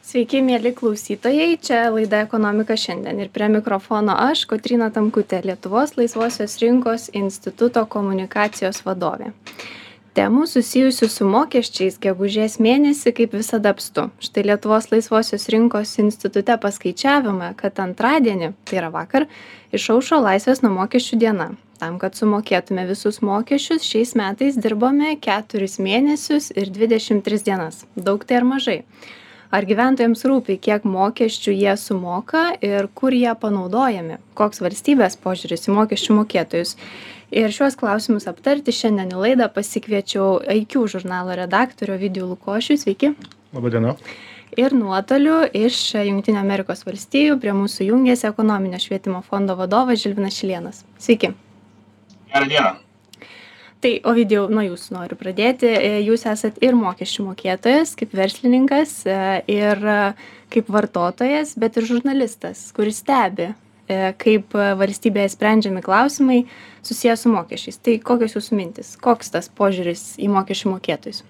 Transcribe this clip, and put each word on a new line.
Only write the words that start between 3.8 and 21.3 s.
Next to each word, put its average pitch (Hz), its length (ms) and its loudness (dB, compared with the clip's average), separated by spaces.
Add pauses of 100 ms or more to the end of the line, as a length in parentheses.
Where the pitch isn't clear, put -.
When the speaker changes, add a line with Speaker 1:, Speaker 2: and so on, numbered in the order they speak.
Speaker 1:
aš, 294 320 2
Kotryna 226 480 -2
Tamkutė, 214 480 0
Lietuvos 196 560 -2
laisvosios 226 640 -2
rinkos 233 480 2
instituto 202 800 -2
komunikacijos 196 960 -2
vadovė. 185 460 -4 (840)
Temų 220 380 4
susijusių 254 580 2
su - 160 -2
mokesčiais 226 720 0
gegužės 202 640 -2
mėnesį 277 560 4
kaip 233 160 2
visada 208 400 0
apstu. - 320 -6 (160)
Štai 202 240 -2
Lietuvos 214 460 2
laisvosios 220 580 0
rinkos 220 480 2
institute 208 640 0
paskaičiavome, 202 960 0
kad 196 240 -4
antradienį, 208 680 0 (100)
tai 190 220 -4
yra 160 100 -8
vakar, 269 320 -2 (480)
išaušo 254 480 2
laisvės 214 400 2
nuo 226 160 4
mokesčių 226 480 0
diena. 196 240 -2 (320)